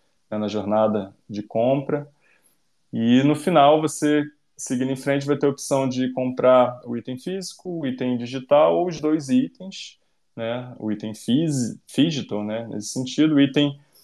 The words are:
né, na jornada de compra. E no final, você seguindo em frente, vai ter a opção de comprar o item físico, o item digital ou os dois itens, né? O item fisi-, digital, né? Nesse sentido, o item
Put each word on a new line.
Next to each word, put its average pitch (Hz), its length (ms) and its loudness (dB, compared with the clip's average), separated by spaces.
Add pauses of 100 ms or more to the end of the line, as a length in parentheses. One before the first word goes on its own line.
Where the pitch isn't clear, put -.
(320)
né, 107 80 -4
na 107 80 -4
jornada 107 640 -2 (160)
de 101 140 -8
compra. 143 680 -2 (800)
E 117 320 2
no 147 120 4
final, 151 440 6
você 147 440 0 (340)
seguindo 131 340 -2
em 131 40 -4
frente, 139 300 -2
vai 143 120 0
ter 143 100 2
a - 20 2
opção 135 380 0
de 127 260 -2
comprar 127 720 4
o 120 100 -8
item 127 220 -10
físico, 180 640 -10
o 139 40 -4
item 127 320 -2
digital 135 600 2
ou 175 100 0
os 156 140 -8
dois 151 280 0
itens, - 680 -2 (360)
né? 123 440 -6
O 107 120 -4
item 107 220 -6
fisi-, 143 720 -2
digital, 131 580 -2
né? 110 240 -6
Nesse 107 220 -10
sentido, 143 460 0
o 139 60 6
item 143 360 2 (260)